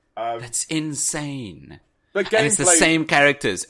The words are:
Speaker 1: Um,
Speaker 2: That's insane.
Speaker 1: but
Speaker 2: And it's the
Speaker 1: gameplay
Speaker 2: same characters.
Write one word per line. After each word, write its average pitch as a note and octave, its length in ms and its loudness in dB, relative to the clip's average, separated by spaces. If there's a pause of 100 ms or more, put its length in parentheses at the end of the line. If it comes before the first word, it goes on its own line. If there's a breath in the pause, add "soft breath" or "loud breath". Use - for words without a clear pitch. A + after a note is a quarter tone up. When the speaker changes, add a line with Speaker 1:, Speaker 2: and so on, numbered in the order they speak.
(180)
Speaker 1:
Um, A#2 220 -6
Speaker 2:
That's A#2+ 240 -6
insane. C#3 1160 -8 (320)
Speaker 1:
but F#3+ 220 -4
Speaker 2:
And G#3+ 120 4
it's - 100 0
the - 80 2
Speaker 1:
gameplay F3 140 6
Speaker 2:
same D#3+ 280 2
characters. C#3+ 640 2